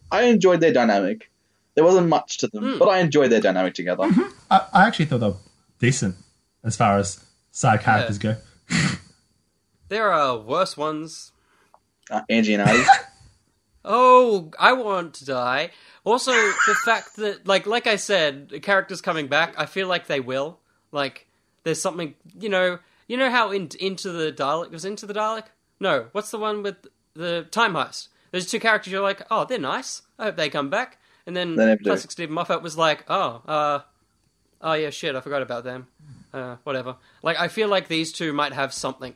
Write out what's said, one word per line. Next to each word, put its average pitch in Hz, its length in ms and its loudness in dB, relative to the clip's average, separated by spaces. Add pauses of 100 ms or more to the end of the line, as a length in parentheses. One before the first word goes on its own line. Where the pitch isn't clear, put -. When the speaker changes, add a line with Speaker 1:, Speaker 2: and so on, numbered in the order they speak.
(100)
Speaker 1:
I 190 140 2
enjoyed 185 360 6
their 160 120 6
dynamic. 110 560 2 (460)
There 156 100 6
wasn't 180 240 6
much - 300 0
to 123 100 -2
them, 233 260 -6
Speaker 2:
Hmm. - 40 -6
Speaker 1:
but 180 100 6
I 190 100 6
enjoyed 147 320 4
their 113 100 4
dynamic 92 340 2
together. 90 300 -2
Speaker 3:
Mm-hmm. 320 240 4 (220)
I, 196 240 4
I 185 120 8
actually 202 200 0
thought 131 120 0
they 110 100 0
were 92 80 -4 (420)
decent 117 380 0 (480)
as 110 120 -4
far 101 220 4
as - 260 -4 (280)
side 107 300 2
characters 110 400 0
Speaker 2:
Yeah. 110 120 0 (340)
Speaker 3:
go. - 80 -2
<laughs> 156 120 2 (1000)
Speaker 2:
There 208 220 0
are 139 280 2
worse 143 360 -2
ones. 156 580 -8 (800)
Speaker 1:
Uh, 110 200 -4
Angie 110 240 2
and 101 80 2
Artie. 113 260 4
Speaker 2:
<laughs> 784 40 10 (920)
Oh, 233 680 4 (100)
I 220 140 6
want 196 400 -4
to 131 120 -18
die. 131 440 -2 (340)
Also, 247 280 0
the 220 480 2
<laughs> - 40 -4
fact 226 320 -2
that, 202 320 -8
like, 196 180 2
like 233 220 0
I 214 80 2
said, 151 540 0
the 151 100 -12
characters 190 400 0
coming 156 260 -4
back, 160 320 0
I 151 80 -4
feel 190 220 -6
like 175 180 -4
they 143 140 -2
will. 135 400 -6 (320)
Like, 139 340 -6 (380)
there's 160 180 -4
something, 170 320 -6 (240)
you 214 100 -8
know, 185 300 0 (300)
you 240 80 -6
know 262 120 2
how 233 220 2
in, 190 200 -6 (100)
Into 185 320 -6
the 160 200 -4
Dalek, 147 380 -4
was 165 140 -14
Into 202 200 -10
the 202 100 -12
Dalek? 214 320 -4 (340)
No, 147 320 0
what's 208 180 -6
the 226 80 -8
one 214 240 -4
with 196 140 -8 (380)
the 170 360 -6
Time 214 240 0
Heist? - 320 -6 (240)
There's 180 180 -6
two 226 120 -4
characters 208 320 0
you're 196 100 -4
like, 196 180 -4 (120)
"Oh, 170 120 0
they're 247 140 -6
nice. 170 440 -8 (160)
I 220 80 -6
hope 180 100 -6
they 156 120 -2
come 139 220 -4
back." 214 280 -6 (280)
And 175 100 -8
then 175 200 -4
Speaker 1:
They 110 100 4
never 107 160 4
do. 101 80 0
Speaker 2:
classic - 220 -4
Stephen 156 240 -8
Moffat 170 260 -4
was 160 160 -12
like, 156 300 0
"Oh, 151 380 -4
uh, 147 340 -2 (840)
oh 160 120 -2
yeah, 151 160 -4
shit, 143 260 -6
I 127 40 -8
forgot 139 220 -6
about 120 220 -8
them. 127 240 -14 (440)
Uh, 127 300 -12
whatever." 127 340 -8 (280)
Like, 160 140 -2
I 170 100 0
feel 214 200 -4
like 190 200 0
these 160 240 -4
two 160 200 -6
might 143 200 -2
have 135 200 -4
something 131 440 -10